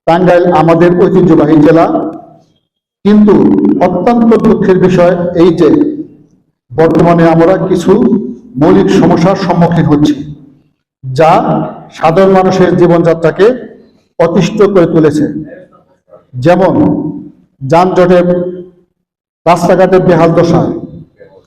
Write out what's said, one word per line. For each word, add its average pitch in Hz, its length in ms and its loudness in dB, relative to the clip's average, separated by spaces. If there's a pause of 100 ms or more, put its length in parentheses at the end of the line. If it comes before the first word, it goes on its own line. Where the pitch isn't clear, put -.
টাঙ্গাইল 180 480 0
আমাদের 165 360 2 (100)
ঐতিহ্যবাহী 156 580 2
জেলা, 165 280 4 (1200)
কিন্তু 208 280 4 (480)
অত্যন্ত 226 540 0
দুঃখের 185 420 0
বিষয় 180 380 2 (200)
এই 170 200 2
যে 165 140 2 (1040)
বর্তমানে 170 520 2
আমরা 165 300 2
কিছু 185 340 -2 (640)
মৌলিক 185 340 2
সমস্যার 175 460 0
সম্মুখীন 170 500 0
হচ্ছি, 147 300 0 (960)
যা 156 200 2 (640)
সাধারণ 190 380 0
মানুষের 185 460 0
জীবনযাত্রাকে 170 720 0 (720)
অতিষ্ঠ 175 440 0
করে 190 220 2
তুলেছে। 156 400 0 (1120)
যেমন 175 340 0 (920)
যানজটের, 180 600 2 (1160)
রাস্তাঘাটের 180 540 0
বেহাল 165 320 0
দশা, - 400 0 (760)